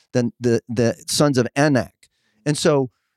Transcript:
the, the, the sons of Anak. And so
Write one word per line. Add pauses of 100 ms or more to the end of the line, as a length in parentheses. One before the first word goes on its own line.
(120)
the,
the,
the
sons
of (100)
Anak. (500)
And
so (260)